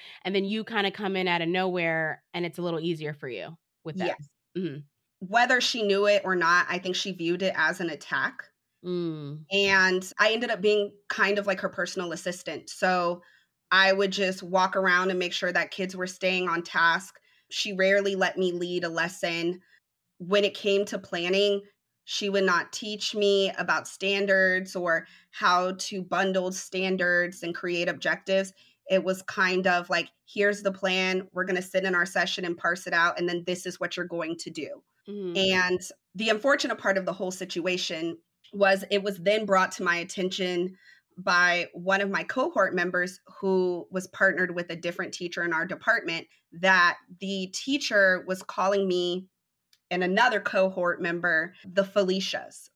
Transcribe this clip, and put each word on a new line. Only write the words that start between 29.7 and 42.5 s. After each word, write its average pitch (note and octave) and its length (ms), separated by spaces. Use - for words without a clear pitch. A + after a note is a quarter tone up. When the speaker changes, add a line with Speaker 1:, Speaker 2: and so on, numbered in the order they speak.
Speaker 2:
like, E3+ 200
"Here's G3+ 360
the G3 100
plan. F#3 600
We're F3+ 140
gonna F#3 160
sit F#3 220
in F#3+ 120
our F3 100
session F3+ 400
and F3 120
parse F3 300
it F3+ 60
out, E3+ 260
and F3 80
then F3 180
this F3+ 200
is F3+ 140
what F3+ 180
you're F3 80
going E3+ 340
to - 100
do." D3+ 340
Speaker 1:
Mm-hmm. G3 300
Speaker 2:
And F#3 440
the A3 140
unfortunate B3+ 480
part G3 200
of F#3 80
the F#3 80
whole F#3 180
situation F3+ 840
was G3 380
it G3+ 120
was G3 140
then G#3 280
brought F#3+ 280
to - 100
my F3 140
attention F#3 800
by F3 560
one F#3+ 280
of G3 80
my F3 140
cohort C4 500